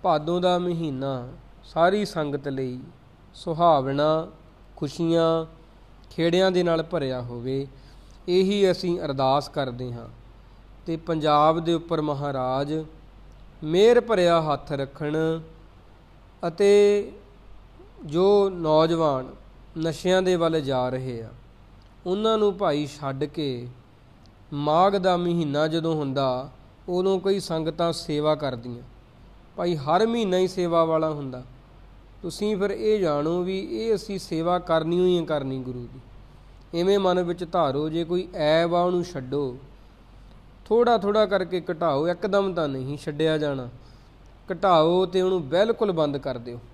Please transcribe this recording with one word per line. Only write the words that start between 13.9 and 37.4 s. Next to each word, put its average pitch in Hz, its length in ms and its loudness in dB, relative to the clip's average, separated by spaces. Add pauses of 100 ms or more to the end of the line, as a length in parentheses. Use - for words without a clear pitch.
ਭਰਿਆ 180 400 2
ਹੱਥ 151 300 -4
ਰੱਖਣ 156 680 -4 (1080)
ਅਤੇ 202 640 4 (960)
ਜੋ 196 440 4
ਨੌਜਵਾਨ 160 840 2 (420)
ਨਸ਼ਿਆਂ 180 440 0
ਦੇ 185 140 2
ਵੱਲ 160 260 2
ਜਾ 131 280 -2
ਰਹੇ 127 320 -6
ਆ, 107 80 -14 (760)
ਉਹਨਾਂ 214 320 0
ਨੂੰ 208 160 2
ਭਾਈ 156 320 0
ਛੱਡ 135 380 -6
ਕੇ 135 440 -6 (840)
ਮਾਘ 160 440 4
ਦਾ 180 200 2
ਮਹੀਨਾ 165 500 0
ਜਦੋਂ 160 280 -2
ਹੁੰਦਾ, 135 560 -2 (380)
ਉਦੋਂ 185 300 0
ਕਈ 196 200 0
ਸੰਗਤਾਂ 160 540 -2
ਸੇਵਾ 151 420 0
ਕਰਦੀਆਂ। 123 480 -8 (720)
ਭਾਈ 175 200 -2
ਹਰ 165 320 2
ਮਹੀਨਾ 220 300 0
ਹੀ 185 100 2
ਸੇਵਾ 170 380 2
ਵਾਲਾ 160 240 0
ਹੁੰਦਾ। 131 340 -8 (800)
ਤੁਸੀਂ 208 360 -4
ਫਿਰ 202 120 0
ਇਹ 214 300 0
ਜਾਣੋ 165 440 0
ਵੀ 190 160 -2
ਇਹ 220 360 -2
ਅਸੀਂ 190 240 -8
ਸੇਵਾ 175 400 -2
ਕਰਨੀ 165 400 0
ਹੋਈ 180 200 4
ਹੈ, 160 60 -4
ਕਰਨੀ 135 340 -4
ਗੁਰੂ 123 340 -10
ਦੀ। 131 60 -18 (800)
ਇਵੇਂ 196 200 2
ਮਨ 180 220 2
ਵਿੱਚ 175 300 -6